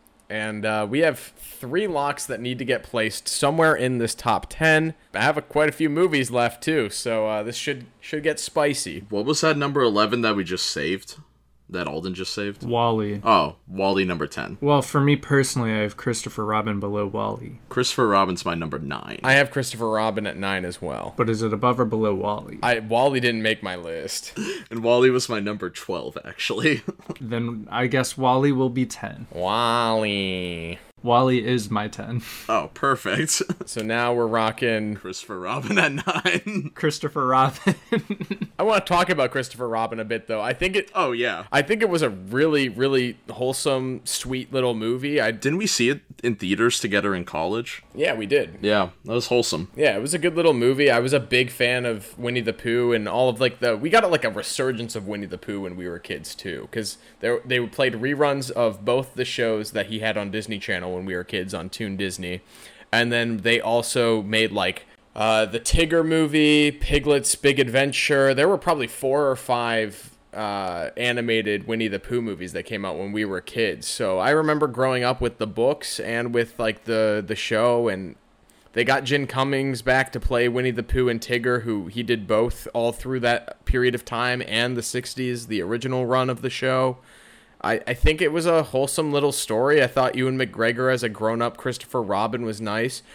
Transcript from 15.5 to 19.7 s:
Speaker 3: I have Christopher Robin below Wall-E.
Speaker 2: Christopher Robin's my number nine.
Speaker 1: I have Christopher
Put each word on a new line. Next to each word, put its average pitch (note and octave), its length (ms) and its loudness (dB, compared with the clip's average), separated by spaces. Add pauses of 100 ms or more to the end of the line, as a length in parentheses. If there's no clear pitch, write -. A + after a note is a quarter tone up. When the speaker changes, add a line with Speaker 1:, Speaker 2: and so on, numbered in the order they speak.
Speaker 3:
I A2 60 0
have G#2+ 180 -2
Christopher A2 480 -4
Robin G#2+ 340 0
below G2+ 300 -2
Wall-E. G#2+ 500 -6 (120)
Speaker 2:
Christopher B2+ 360 2
Robin's G2 380 2
my F2 100 -2
number D#2 240 -6
nine. C#2+ 460 -8
Speaker 1:
I C3 80 6
have C#3 180 6
Christopher A#2 400 -2